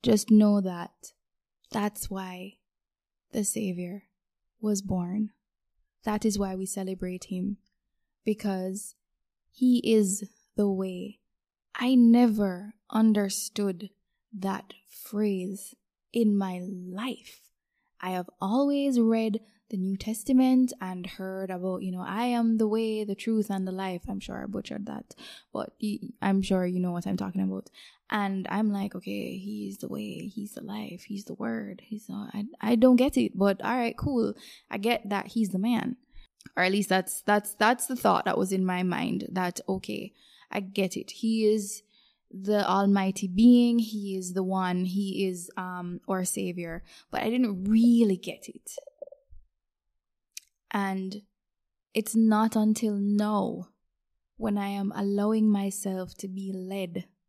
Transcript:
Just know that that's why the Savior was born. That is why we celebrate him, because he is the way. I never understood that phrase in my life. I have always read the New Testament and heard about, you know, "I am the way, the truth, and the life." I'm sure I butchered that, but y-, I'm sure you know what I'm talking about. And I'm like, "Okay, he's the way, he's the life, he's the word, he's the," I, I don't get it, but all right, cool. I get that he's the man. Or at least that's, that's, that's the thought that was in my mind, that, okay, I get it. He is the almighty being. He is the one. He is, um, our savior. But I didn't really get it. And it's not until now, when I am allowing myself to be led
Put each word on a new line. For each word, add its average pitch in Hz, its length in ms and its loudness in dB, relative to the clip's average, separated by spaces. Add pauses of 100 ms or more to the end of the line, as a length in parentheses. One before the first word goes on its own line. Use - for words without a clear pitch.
Just 220 260 2
know 208 320 8
that 175 300 -8 (800)
that's 208 380 -4
why 185 480 -12 (760)
the 214 120 -2
Savior 190 600 -4 (580)
was 208 200 0
born. 185 500 -2 (720)
That 208 220 -2
is 202 140 2
why 190 160 -2
we 190 100 -4
celebrate 185 600 -6
him, 190 320 -4 (680)
because 196 720 -4 (560)
he 254 280 4
is 208 500 2 (260)
the 208 140 2
way. 190 500 -6 (560)
I 254 200 2
never 220 800 6 (140)
understood 202 1000 0 (440)
that 190 400 -6 (160)
phrase 202 840 -4 (360)
in 214 260 4
my 185 260 -2
life. 185 800 -10 (600)
I 185 100 -6
have 180 180 -6 (120)
always 277 580 2
read 226 420 2 (280)
the 196 80 -6
New 190 200 -2
Testament 254 840 4
and 185 240 -8
heard 190 460 -8
about, 185 320 -4
you 185 80 -4
know, 180 140 -6
"I 220 200 -2
am 233 320 2
the 220 100 4
way, 220 360 0
the 202 120 -4
truth, 220 340 0
and 190 180 -2
the 185 40 -6
life." 185 360 -6
I'm 196 120 -6
sure - 220 -10
I - 60 -8
butchered - 400 -8
that, - 280 -12 (380)
but - 280 -8
y-, 208 180 -6 (220)
I'm 196 200 2
sure 185 240 0
you 180 140 -2
know 180 120 -2
what 175 140 -6
I'm 190 120 -4
talking 190 240 -4
about. 190 280 -4 (400)
And 196 400 -4
I'm 208 220 0
like, 196 240 -4
"Okay, 196 420 -8
he's 202 400 -10
the - 100 -10
way, 208 460 -8
he's 208 200 -10
the - 100 -12
life, 208 400 -10
he's 202 220 -10
the - 100 -12
word, 220 500 -8
he's 214 220 -12
the," 190 60 -12
I, 208 320 -10 (140)
I 226 160 2
don't 254 200 8
get 247 220 4
it, 240 200 0
but 190 260 2
all 233 140 -2
right, 233 180 -2
cool. 226 380 0 (380)
I - 60 -6
get 226 320 -2
that 202 180 -4
he's 220 220 -2
the 185 100 -4
man. 226 380 -2 (600)
Or 175 60 2
at 185 80 2
least 202 180 0
that's, 185 320 0
that's, 208 320 0
that's 240 320 2
the 254 100 -4
thought - 300 2
that - 120 0
was 190 140 0
in 185 140 0
my 180 160 -2
mind, - 500 -2
that, 180 360 -2
okay, - 460 -6 (380)
I 208 100 -2
get 190 360 -4
it. - 140 -10
He 220 340 0
is 208 380 2 (480)
the 202 360 0
almighty 196 600 2
being. 233 500 8
He 208 380 -4
is 185 180 -6
the 190 100 0
one. 185 420 0
He 190 420 -2
is, 180 300 -8
um, 180 500 -8
our 185 180 0
savior. 175 580 -6 (280)
But - 100 -4
I - 80 0
didn't 214 360 0
really 226 520 6
get - 300 -12
it. - 240 -18 (2000)
And 190 520 -4 (680)
it's 220 220 -2
not 220 400 4
until 214 400 2
now, 202 760 0 (680)
when 214 200 -2
I 202 100 -2
am 196 280 -4
allowing 208 540 2
myself 196 720 -2
to 196 80 -8
be 190 260 -8
led 185 520 -8 (240)